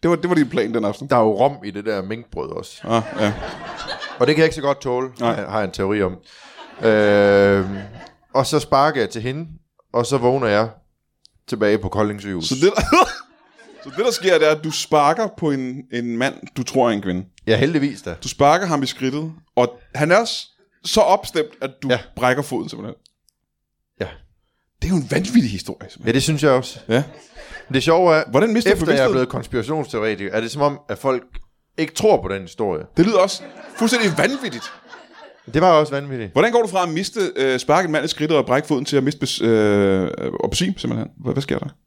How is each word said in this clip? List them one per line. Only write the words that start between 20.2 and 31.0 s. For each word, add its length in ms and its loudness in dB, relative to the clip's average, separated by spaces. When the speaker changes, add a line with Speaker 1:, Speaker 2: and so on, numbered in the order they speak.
Speaker 1:
s-, 220 -8
så 160 2
opstemt, 480 2
at 80 -8
du 60 -6
Speaker 2:
Ja. 100 2
Speaker 1:
brækker 260 2
foden 260 -6
simpelthen. 260 -12
Speaker 2:
Ja. 60 -4
Speaker 1:
Det 60 -4
er 20 -2
jo 60 2
en 140 -2
vanvittig 400 0
historie, 280 -10
simpelthen. 160 -10
Speaker 2:
Ja, 60 0
det 100 2
synes 200 -2
jeg 80 6
også. 280 0
Speaker 1:
Ja. 140 2
Speaker 2:
Men 60 -8
det 80 2
sjove 340 4
er, 140 2
Speaker 1:
Hvordan 220 4
mister 180 2
du 40 6
Speaker 2:
efter 120 -2
jeg 60 2
er 40 6
Speaker 1:
bevidstheden? 160 4
Speaker 2:
blevet 160 2
konspirationsteoretiker, 1040 -4
er 80 0
det 100 -6
som 120 -4
om, 260 0
at 100 -6
folk 240 -2